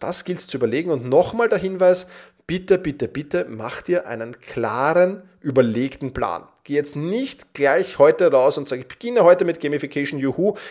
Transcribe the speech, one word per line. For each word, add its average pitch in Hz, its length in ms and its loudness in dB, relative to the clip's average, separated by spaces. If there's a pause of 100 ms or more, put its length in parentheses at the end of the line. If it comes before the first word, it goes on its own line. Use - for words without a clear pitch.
das - 240 -8
gilt's - 220 -8
zu - 100 -8
überlegen. 147 340 -2
Und 123 180 -4
nochmal 180 400 2
der 202 100 0
Hinweis, 185 480 2 (400)
bitte, 185 320 0
bitte, 135 300 -4
bitte 143 400 -6
mach 113 340 -12
dir 175 240 -2
einen 117 340 -10
klaren, 151 840 0 (180)
überlegten 127 720 0
Plan. 92 340 -4 (180)
Geh 143 100 -8
jetzt 143 220 -2
nicht 208 580 -6
gleich 143 440 2
heute 160 320 6
raus 156 280 4
und 139 100 -8
sag, 127 120 -6
„Ich - 80 -16
beginne 233 360 0
heute 180 200 6
mit 170 160 -4
Gamification, 143 600 -4
juhu, 170 340 0 (160)